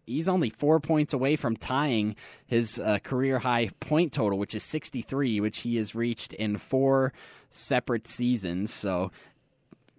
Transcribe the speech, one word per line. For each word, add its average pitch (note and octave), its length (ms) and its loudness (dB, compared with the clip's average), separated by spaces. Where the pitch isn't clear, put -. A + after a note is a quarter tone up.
he's D#3 240 -4
only F3+ 220 2
four D#3 280 2
points D3+ 360 0
away C#3 220 2
from A#2 200 -2
tying B2 600 0
his, A#2 320 0
uh, G#2 240 2
career C3 360 0
high A#2+ 320 2
point D#3 320 2
total, G#2 260 0
which G2+ 160 -4
is G#2+ 80 -4
sixty-three, C3 800 -2
which G#2+ 200 -2
he A#2 160 -2
has A2 180 -2
reached A#2 400 -2
in G#2+ 240 -2
four C3+ 560 2
separate B2 560 -2
seasons. G#2 640 -2
So, F#2 380 -2